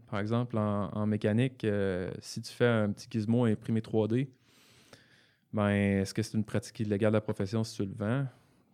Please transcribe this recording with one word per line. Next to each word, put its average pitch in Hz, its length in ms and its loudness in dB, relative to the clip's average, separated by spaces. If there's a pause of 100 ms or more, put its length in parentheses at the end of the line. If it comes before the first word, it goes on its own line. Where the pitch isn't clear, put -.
Par 104 120 -4
exemple, 117 380 -2
en, 104 320 0
en 107 160 -2
mécanique, 107 580 0
euh, 98 460 -2 (100)
si - 200 -12
tu - 120 -12
fais - 140 2
un 110 260 2
petit - 180 -14
gizmo 113 360 2
imprimé 110 360 0
trois 107 240 2
D, 123 240 0 (1200)
ben, 104 160 2
est-ce 98 460 2
que 110 80 0
c'est - 160 -8
une 104 60 0
pratique - 360 -6
illégale 104 320 2
de 104 40 4
la 107 40 2
profession 107 440 -2
si - 120 -10
tu 107 80 -4
le 98 100 -8
vends ? 113 320 -2 (460)